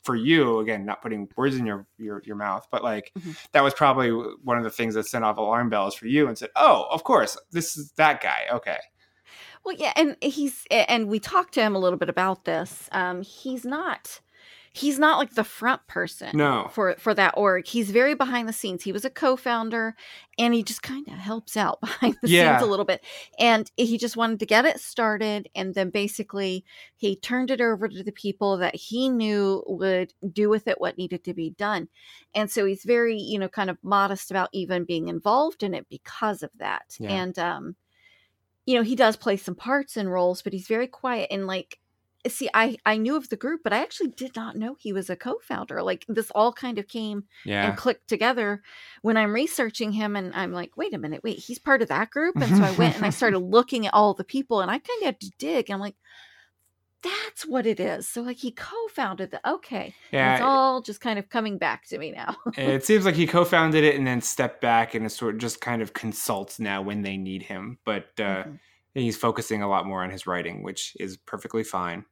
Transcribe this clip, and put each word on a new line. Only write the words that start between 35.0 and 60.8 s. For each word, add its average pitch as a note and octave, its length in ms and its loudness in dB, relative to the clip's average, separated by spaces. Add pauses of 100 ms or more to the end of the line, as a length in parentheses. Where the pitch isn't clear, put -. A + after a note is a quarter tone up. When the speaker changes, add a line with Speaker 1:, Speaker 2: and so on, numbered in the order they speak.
Speaker 2:
involved A3+ 540 0
in F#3+ 120 -2
it - 140 -10
because - 540 -6
of - 160 -10
that. - 420 -6
Speaker 1:
Yeah. G#3 100 -6
Speaker 2:
And, F#3 280 -4
um, E3+ 380 -6 (880)
you B3+ 80 4
know, A#3+ 80 4
he A3+ 140 0
does A3 200 6
play G3+ 220 -2
some F3+ 160 -8
parts C#4 420 -4
and G3 160 -2
roles, F3+ 300 2
but F#3+ 100 -6
he's F#3 160 -8
very A3+ 180 0
quiet B3 440 -4
and, G3 160 -4
like, F#3+ 320 -8 (480)
see, A#3+ 260 -4
I, A3+ 320 2
I G#3+ 140 2
knew A#3+ 180 0
of D4 140 -4
the G#3+ 60 -4
group, D#4+ 280 -4
but - 80 0
I G#3+ 60 2
actually E4+ 300 -4
did B3+ 280 -10
not A3+ 200 -10
know A3+ 220 -6
he G#3 140 -8
was F#3 160 -4
a F3+ 80 -4
co-founder. - 680 -8
Like, F#3 260 -2
this A3 260 -2
all A3+ 180 4
kind A#3+ 260 -6
of G3+ 80 -8
came G#3 380 -8 (220)
Speaker 1:
Yeah. G3+ 220 2
Speaker 2:
and G3 100 -2
clicked - 300 -2
together G#3+ 520 0 (400)
when A3 160 2
I'm G#3 160 2
researching A#3 600 -2
him, G#3 240 -2
and F#3 180 -6
I'm F3+ 180 -4
like, F3+ 240 -10
"Wait F4 160 -4
a G3 60 -6
minute, D3+ 260 -8
wait, A3 140 -4
he's - 220 -12
part C#4 200 4
of F3 80 0
that E3+ 220 0
group?" E4 260 0
And C#3+ 200 4
so G3+ 80 10
I D3 80 2
went E3+ 240 4
and - 100 0
I F#3+ 40 2
Speaker 1:
<laughs> - 0 -
Speaker 2:
started G#3 280 2
looking A3 480 2
at - 80 0
all G#3 180 8
the F#3+ 120 -4
people, B3+ 360 -2
and F#3 100 0
I A#3+ 100 0
kinda A4 260 -4
had A#3+ 140 -4
to G3 180 -14
dig. C#4 320 -2
And G3+ 60 -4
I'm F#3+ 40 -6
like, G3+ 160 -10 (1080)
"That's G#4 440 -8
what B3 200 0
it A3 120 2
is." F3+ 300 -4
So, A#3+ 140 -8
like, B3 160 -8
he B3 120 -6
co-founded A#3+ 800 -6
the, - 180 -6
okay. C4 460 -6 (180)
And C3 200 4
it's B2+ 80 4
Speaker 1:
Yeah. B3 60 2
Speaker 2:
all C4 360 4